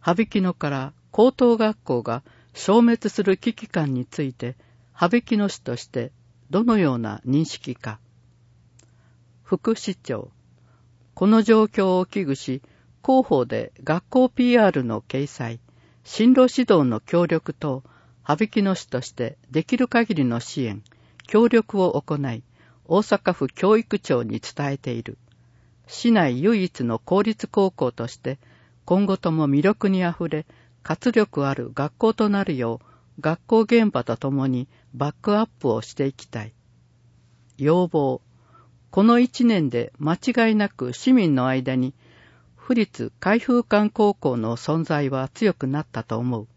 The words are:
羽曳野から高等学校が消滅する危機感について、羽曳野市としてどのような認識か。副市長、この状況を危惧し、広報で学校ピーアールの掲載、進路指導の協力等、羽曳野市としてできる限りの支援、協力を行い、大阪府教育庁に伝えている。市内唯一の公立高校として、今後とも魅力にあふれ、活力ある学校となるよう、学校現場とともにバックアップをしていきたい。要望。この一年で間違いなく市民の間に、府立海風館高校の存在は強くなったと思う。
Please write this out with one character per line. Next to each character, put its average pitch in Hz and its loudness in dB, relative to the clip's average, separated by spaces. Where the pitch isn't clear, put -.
羽 175 0
曳 208 -2
野 185 -2
か 147 -6
ら 139 -6
高 247 4
等 240 2
学 214 -2
校 123 -2
が 120 -6
消 214 2
滅 233 2
す - -4
る 190 2
危 - -4
機 - -18
感 151 -2
に 127 -4
つ - -8
い 135 -6
て、 123 -12
羽 - 2
曳 240 -2
野 208 0
市 - -10
と 123 -8
し - -14
て 127 -8
ど 208 0
の 226 2
よ 151 2
う 120 -4
な 107 -6
認 143 0
識 - -12
か。 107 -14
副 220 -2
市 - -8
長、 - -10
こ 185 0
の 220 6
状 220 4
況 190 0
を 185 -2
危 - -6
惧 139 -2
し、 131 -8
広 262 2
報 131 2
で 113 -8
学 160 -4
校 254 2
ピ 247 2
ー 226 6
ア 196 6
ー - 4
ル 135 -2
の 110 -4
掲 139 -6
載、 117 -10
進 240 4
路 254 6
指 254 2
導 180 6
の 110 -2
協 175 0
力 160 -4
等、 135 -6
羽 156 0
曳 214 -2
野 190 0
市 - -12
と 123 -4
し - -12
て - -8
で 156 -2
き - -2
る 247 0
限 233 0
り 151 0
の 117 -2
支 - -8
援、 107 -8
協 226 4
力 220 0
を 170 0
行 151 -6
い、 123 -6
大 165 0
阪 202 0
府 139 -4
教 208 0
育 220 -2
庁 123 -2
に 110 -6
伝 143 -8
え 139 -8
て 131 -8
い 117 -8
る。 110 -14
市 - -2
内 147 2
唯 202 2
一 151 -6
の 113 -2
公 190 0
立 214 -4
高 196 0
校 127 -4
と - -8
し - -14
て、 131 -10
今 190 2
後 190 -2
と 170 -2
も 156 0
魅 139 2
力 202 0
に 185 0
あ 170 -2
ふ 165 -8
れ、 151 -6
活 - -2
力 202 0
あ 135 -2
る 123 -10
学 143 -6
校 220 2
と 214 0
な 202 0
る 160 -4
よ 117 -4
う、 - -18
学 160 -4
校 220 4
現 220 2
場 123 -2
と 117 -4
と 139 -4
も 135 -2
に 123 -2
バ 139 -4
ッ - -16
ク 208 0
ア 214 2
ッ 226 -2
プ 131 -2
を 110 0
し - -16
て 139 -2
い 139 -4
き - -20
た 110 -10
い。 110 -18
要 165 2
望。 139 -2
こ 190 2
の 233 6
一 247 0
年 185 2
で 117 -4
間 151 -2
違 233 0
い - 2
な 202 0
く 123 -8
市 - 0
民 190 4
の 127 2
間 131 -2
に、 127 -2
府 - -4
立 196 -4
海 214 0
風 240 0
館 208 0
高 208 0
校 127 -4
の 117 -4
存 160 -4
在 147 -2
は 131 -6
強 208 -2
く - -8
な 143 -4
っ - -10
た 113 -8
と 110 -6
思 120 -4
う。 104 -16